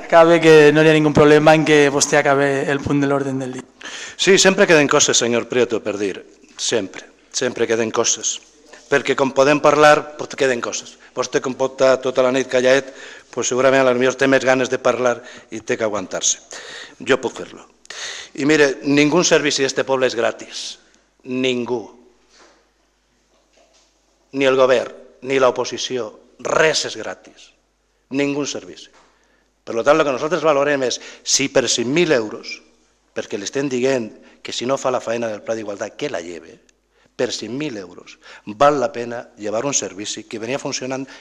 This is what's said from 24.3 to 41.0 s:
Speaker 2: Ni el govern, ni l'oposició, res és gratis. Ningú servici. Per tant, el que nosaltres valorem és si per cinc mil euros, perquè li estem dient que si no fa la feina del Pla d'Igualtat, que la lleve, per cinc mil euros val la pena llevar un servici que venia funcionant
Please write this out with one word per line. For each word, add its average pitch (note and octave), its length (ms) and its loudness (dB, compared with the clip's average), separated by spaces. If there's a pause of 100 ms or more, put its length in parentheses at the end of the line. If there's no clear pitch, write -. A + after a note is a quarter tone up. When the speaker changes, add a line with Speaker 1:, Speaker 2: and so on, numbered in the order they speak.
Speaker 2:
Ni C3+ 120 -2
el C3 120 4
govern, B2+ 400 2 (320)
ni C3+ 120 0
l'oposició, B2 680 -2 (300)
res D3+ 480 0
és A2 80 -12
gratis. - 560 -16 (580)
Ningú C#3+ 360 -4
servici. F2+ 420 -14 (800)
Per A2 160 -8
tant, D3 140 4
el D#3 80 0
que C3 100 -2
nosaltres D3+ 260 -4
valorem C#3+ 440 0
és A2+ 100 -4 (260)
si - 300 -2
per B2 160 2
cinc A#2+ 240 -2
mil E3 240 0
euros, - 380 -8 (580)
perquè - 240 -10
li G2+ 80 -10
estem C#3 240 -6
dient B2+ 400 -2 (320)
que - 140 -14
si A2+ 100 -8
no C3 160 -2
fa C#3 140 -4
la A#2 100 -4
feina A#2 240 -6
del G2+ 160 -10
Pla A2+ 140 -6
d'Igualtat, G2+ 400 -10
que C#3+ 100 -8
la F#2 160 -8
lleve, E2 300 -16 (640)
per A#2+ 160 -4
cinc A2 240 -10
mil C#3+ 180 -8
euros F2+ 380 -18 (320)
val C#3+ 320 0
la A#2 160 -2
pena A#2+ 300 -10 (120)
llevar G#2 300 -6
un C#3 80 -4
servici G2+ 560 -10
que A#2 80 -10
venia A#2+ 240 -8
funcionant C3 420 -10 (160)